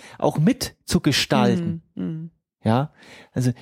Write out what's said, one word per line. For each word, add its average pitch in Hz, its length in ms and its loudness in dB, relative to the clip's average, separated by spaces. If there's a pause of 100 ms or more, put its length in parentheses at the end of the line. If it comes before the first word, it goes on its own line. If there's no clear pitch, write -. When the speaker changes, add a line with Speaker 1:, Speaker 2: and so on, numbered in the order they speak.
(180)
Speaker 1:
auch - 200 -2
mitzugestalten. 165 1400 0 (120)
Speaker 2:
Mhm, 190 100 -10
mhm. 165 260 -8 (340)
Speaker 1:
Ja, 123 260 2 (420)
also 123 300 -2